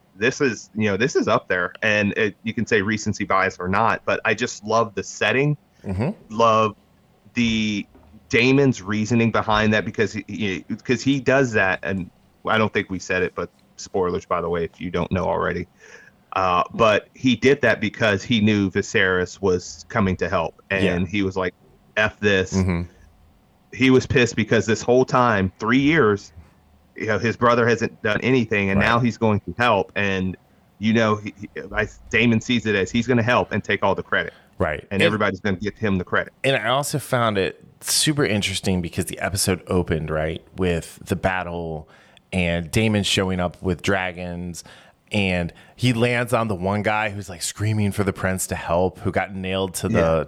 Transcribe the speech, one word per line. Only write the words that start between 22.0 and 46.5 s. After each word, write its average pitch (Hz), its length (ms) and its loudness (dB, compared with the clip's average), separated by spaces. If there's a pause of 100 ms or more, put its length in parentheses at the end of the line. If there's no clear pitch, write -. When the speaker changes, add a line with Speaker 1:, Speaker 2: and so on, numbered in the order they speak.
Speaker 1:
this." 95 340 2
Speaker 2:
Mm-hmm. 90 300 0 (880)
Speaker 1:
He 131 180 2
was 127 180 6
pissed 123 280 2
because 110 300 2
this 110 160 0
whole 127 240 4
time, 113 540 2
three 117 200 2
years, 139 520 2 (640)
you - 120 -8
know, 104 120 0
his 113 180 0
brother 120 300 4
hasn't 117 360 0
done 107 180 0
anything, 110 480 2
and 98 100 2
Speaker 2:
Right. 101 80 2
Speaker 1:
now 117 120 2
he's 120 180 0
going 107 240 2
to 87 160 -10
help. 113 380 2
And, 95 400 -2 (440)
you 110 140 0
know, 110 240 4
he, 104 220 -12
he, 98 80 -14 (240)
I, 107 160 -2 (220)
Daemon 113 320 2
sees 120 240 -2
it 107 100 0
as 98 160 0
he's 117 160 0
gonna 120 160 2
help 113 280 2
and 104 120 -2
take 104 200 -2
all 98 120 2
the 85 80 -8
credit. 90 300 -4 (260)
Speaker 2:
Right. 78 220 -2
Speaker 1:
And - 120 -20
Speaker 2:
And 98 100 0
Speaker 1:
everybody's 104 360 0
gonna 95 180 -2
give 104 180 -6
him 98 220 -2
the 90 60 -2
credit. - 300 -4 (100)
Speaker 2:
And 135 120 2
I 110 140 -2
also 139 300 -2
found 117 400 0
it - 240 -2 (180)
super 147 420 0
interesting 95 580 0
because 85 240 -4
the - 140 -10
episode 92 480 -2
opened, 82 440 0
right, 80 320 -4 (120)
with 87 480 -2
the 101 120 -2
battle 85 760 -4 (420)
and 85 400 -2
Daemon 110 320 2
showing 92 360 0
up 87 220 -4
with 90 200 -2
dragons. 90 800 -4 (480)
And 92 420 0 (220)
he 127 180 2
lands 120 400 0
on 113 140 2
the 107 80 -2